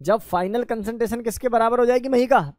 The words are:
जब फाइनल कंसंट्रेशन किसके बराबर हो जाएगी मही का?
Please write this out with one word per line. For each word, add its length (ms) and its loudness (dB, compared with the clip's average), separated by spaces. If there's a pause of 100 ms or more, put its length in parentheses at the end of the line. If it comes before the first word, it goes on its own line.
जब 200 2
फाइनल 420 -2
कंसंट्रेशन 580 -4
किसके 280 -4
बराबर 300 2
हो 60 4
जाएगी 240 2
मही 180 2
का? 140 6 (180)